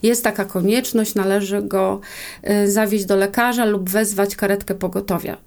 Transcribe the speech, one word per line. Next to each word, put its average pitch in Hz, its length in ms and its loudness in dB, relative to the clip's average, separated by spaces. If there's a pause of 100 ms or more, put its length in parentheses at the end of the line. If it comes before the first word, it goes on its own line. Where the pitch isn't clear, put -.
jest 240 220 2
taka 208 200 0
konieczność, 214 680 0
należy 196 480 0
go, 196 380 0 (640)
y, 202 60 4
zawieźć 208 340 2
do 196 120 2
lekarza 233 480 2
lub 202 260 0
wezwać 202 460 0
karetkę 202 380 0
pogotowia. 185 640 -4 (100)